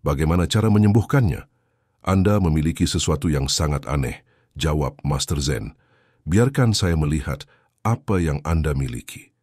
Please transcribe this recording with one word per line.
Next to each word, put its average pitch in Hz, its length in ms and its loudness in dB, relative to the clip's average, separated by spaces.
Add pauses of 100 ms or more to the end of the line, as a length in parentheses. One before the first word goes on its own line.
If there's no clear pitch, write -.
Bagaimana 78 400 0
cara 110 240 0
menyembuhkannya?" 104 720 2 (640)
"Anda 98 320 4
memiliki 80 480 2
sesuatu 78 400 -2
yang 69 240 -2
sangat 73 400 -2
aneh," 67 320 -4 (320)
jawab 76 480 -2
Master 71 400 -2
Zen. 64 320 -4 (480)
"Biarkan 120 480 2
saya 90 240 0
melihat 73 480 -2 (400)
apa 107 400 -2
yang 73 240 0
Anda 78 320 0
miliki." - 640 -10